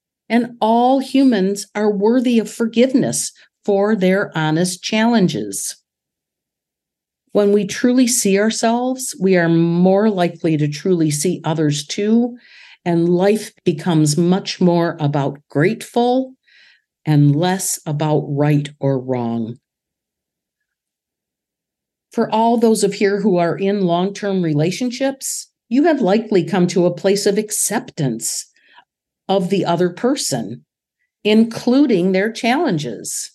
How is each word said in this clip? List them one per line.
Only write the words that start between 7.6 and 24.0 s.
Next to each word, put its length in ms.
truly 400
see 320
ourselves, 800
we 180
are 120
more 640
likely 480
to 100
truly 420
see 340
others 400
too. 520
And 240
life 440
becomes 520
much 440
more 400
about 480
grateful 880
and 300
less 500
about 440
right 400
or 220
wrong. 580
For 200
all 280
those 260
of 80
here 300
who 160
are 180
in 300
long-term 560